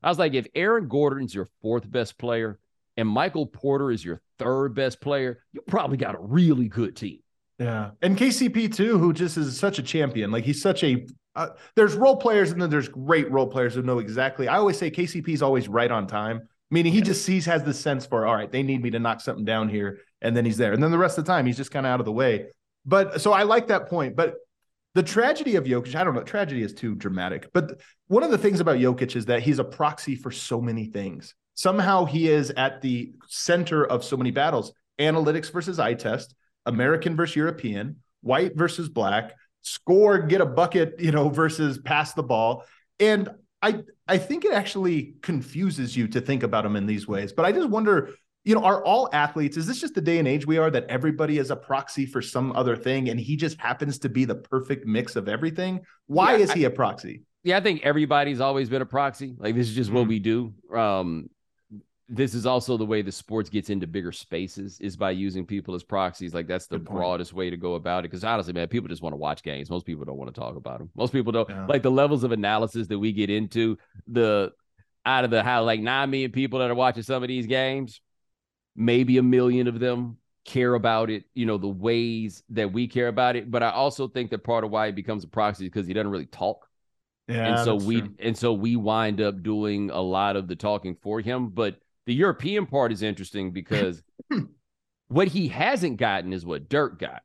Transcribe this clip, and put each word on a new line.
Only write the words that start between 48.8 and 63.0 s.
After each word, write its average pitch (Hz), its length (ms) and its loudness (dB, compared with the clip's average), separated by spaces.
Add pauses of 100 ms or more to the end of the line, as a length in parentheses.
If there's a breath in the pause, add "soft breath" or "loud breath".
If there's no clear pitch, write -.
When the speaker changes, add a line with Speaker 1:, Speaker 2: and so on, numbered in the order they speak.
Speaker 2:
all 226 300 2
athletes, 147 460 0
is 160 80 -2
this 254 120 -4
just - 160 -8
the 190 60 0
day 170 180 2
and 156 80 2
age 139 200 2
we 156 100 4
are 160 140 4
that 127 180 0
everybody 151 480 0
is 139 140 0
a 135 60 -2
proxy 135 500 -4
for 127 160 -4
some 127 300 -2
other 123 240 2
thing 127 340 -2
and 113 100 -2
he 135 160 -4
just 156 240 -4
happens 135 380 -4
to 139 100 -4
be 127 160 2
the 131 120 -4
perfect 131 500 -4
mix 110 300 -2
of 101 120 -4
everything? 165 520 -4 (260 soft breath)
Why 190 300 4
Speaker 1:
Yeah, - 80 6
Speaker 2:
is - 60 0
Speaker 1:
I 139 40 2
Speaker 2:
he 156 100 2
a 123 60 4
proxy? - 540 -4 (180)
Speaker 1:
Yeah, 180 160 2
I - 20 2
think 185 220 -2
everybody's 143 580 2
always 135 300 0
been 131 100 0
a 131 60 -4
proxy. 139 500 -4
Like, 110 180 -2
this 120 140 2
is 110 60 -6
just 120 160 0
what 120 160 4
Speaker 2:
Mm. - 20 0
Speaker 1:
we 110 120 0
do. 113 340 0 (200)
Um, 95 540 0 (800)
this 120 240 -2
is 117 140 -2
also 127 320 0
the 110 80 -2
way 107 160 0